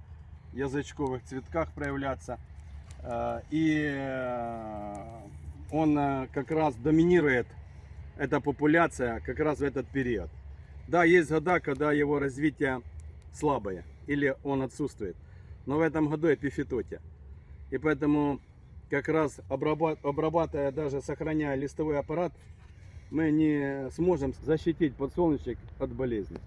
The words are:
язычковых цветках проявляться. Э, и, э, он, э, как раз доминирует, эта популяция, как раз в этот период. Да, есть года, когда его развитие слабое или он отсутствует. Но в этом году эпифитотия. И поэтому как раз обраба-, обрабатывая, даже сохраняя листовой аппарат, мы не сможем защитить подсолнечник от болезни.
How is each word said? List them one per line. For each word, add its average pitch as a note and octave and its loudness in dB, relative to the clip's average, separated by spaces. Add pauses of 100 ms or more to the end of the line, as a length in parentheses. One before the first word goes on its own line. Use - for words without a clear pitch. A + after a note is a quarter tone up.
(520)
язычковых C3 -4
цветках D3+ -4
проявляться. C#3 -6 (640)
Э, A#2 -4 (100)
и, D#3 2
э, A#2 -6 (680)
он, D3+ 4
э, C3+ 0
как C#3 -4
раз D#3 2
доминирует, D3+ 6 (720)
эта C#3+ 2
популяция, C#3+ 2
как B2+ -6
раз D3 0
в - 2
этот B2+ -2
период. A#2 -2 (600)
Да, E3+ 6
есть E3 8
года, D#3+ 2
когда D3 0
его D3 2
развитие C#3 0 (500)
слабое G2+ -2 (220)
или C#3+ 2
он C#3 0
отсутствует. B2 -6 (480)
Но C#3+ 0
в - 4
этом D#3 4
году D#3 4
эпифитотия. C3 -2 (720)
И C3 -4
поэтому D3 2 (500)
как C#3+ 0
раз D#3 2
обраба-, D3+ 2
обрабатывая, D3+ 2
даже C#3 -2
сохраняя D3+ -2
листовой C#3+ 0
аппарат, D#3 -2 (800)
мы D#3 2
не C#3+ 2
сможем D#3 2
защитить D#3 2
подсолнечник C3+ 0 (220)
от C3 -4
болезни. A2+ -2